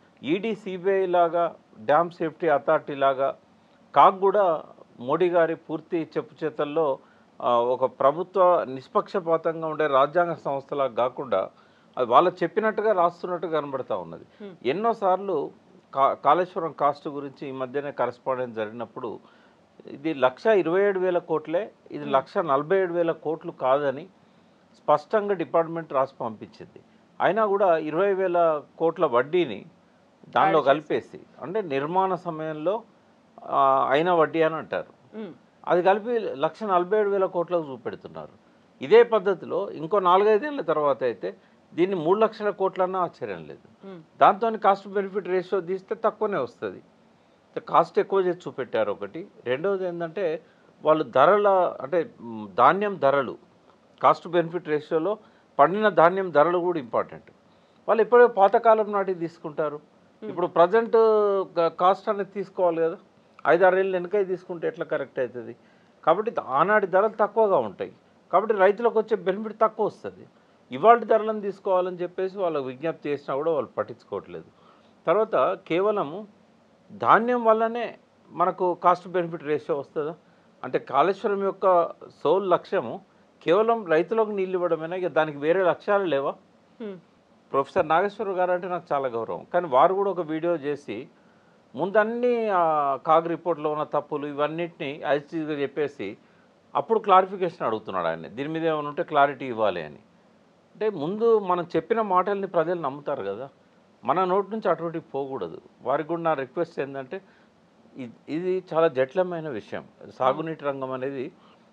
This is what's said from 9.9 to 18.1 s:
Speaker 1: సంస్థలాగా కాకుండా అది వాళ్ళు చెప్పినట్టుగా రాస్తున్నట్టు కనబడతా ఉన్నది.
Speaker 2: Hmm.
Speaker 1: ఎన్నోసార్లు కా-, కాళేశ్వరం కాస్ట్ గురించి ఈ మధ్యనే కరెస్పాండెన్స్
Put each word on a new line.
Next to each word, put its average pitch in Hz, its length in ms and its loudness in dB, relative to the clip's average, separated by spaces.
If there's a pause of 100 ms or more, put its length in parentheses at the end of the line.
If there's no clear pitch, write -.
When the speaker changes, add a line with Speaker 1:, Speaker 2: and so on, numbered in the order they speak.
Speaker 1:
సంస్థలాగా 139 600 -4
కాకుండా 113 560 -2 (480)
అది 123 120 0
వాళ్ళు 160 220 6 (120)
చెప్పినట్టుగా 214 480 0
రాస్తున్నట్టు 175 560 -2
కనబడతా 139 500 -4
ఉన్నది. 85 260 -12
Speaker 2:
Hmm. 196 320 -20 (100)
Speaker 1:
ఎన్నోసార్లు 190 840 -2 (440)
కా-, 135 180 4
కాళేశ్వరం 165 580 0
కాస్ట్ 147 360 -2
గురించి 143 400 -12
ఈ 131 40 -10
మధ్యనే 131 400 -6
కరెస్పాండెన్స్ 127 640 -4